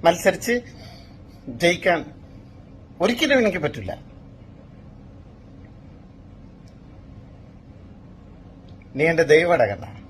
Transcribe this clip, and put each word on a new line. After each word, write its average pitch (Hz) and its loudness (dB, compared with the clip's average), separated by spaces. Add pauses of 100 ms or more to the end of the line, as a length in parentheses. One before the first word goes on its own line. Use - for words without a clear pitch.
മത്സരിച്ച് 190 2 (880)
ജയിക്കാൻ 170 0 (960)
ഒരിക്കലും 254 2
എനിക്ക് 202 0
പറ്റില്ല. 120 -6 (4000)
നീ 139 0
എന്റെ 165 2
ദൈവമട 156 4
കണ്ണ. - -6 (140)